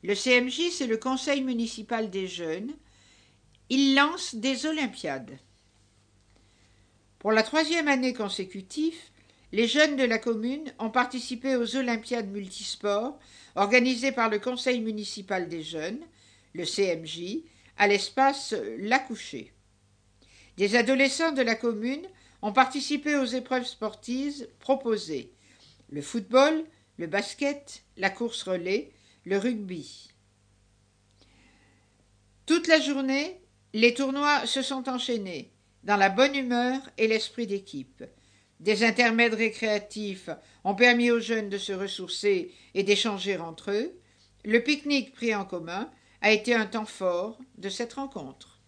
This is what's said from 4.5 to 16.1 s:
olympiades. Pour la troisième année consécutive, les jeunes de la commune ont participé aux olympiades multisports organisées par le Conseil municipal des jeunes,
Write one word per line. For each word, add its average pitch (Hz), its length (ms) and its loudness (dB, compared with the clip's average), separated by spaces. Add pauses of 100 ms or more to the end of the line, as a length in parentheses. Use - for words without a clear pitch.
olympiades. 170 720 -4 (1800)
Pour 208 120 0
la 220 120 6
troisième 311 440 2
année 254 260 2
consécutive, 202 840 -6 (560)
les 220 120 4
jeunes 285 300 4
de 262 80 2
la 226 140 2
commune 240 600 -4
ont 220 120 -4
participé 247 680 -2
aux 240 220 0
olympiades 233 520 -2
multisports 202 880 -4 (380)
organisées 240 560 4
par 233 180 0
le 214 100 0
Conseil 247 420 -2
municipal 202 640 -6
des 160 160 -8
jeunes, 165 380 -6 (500)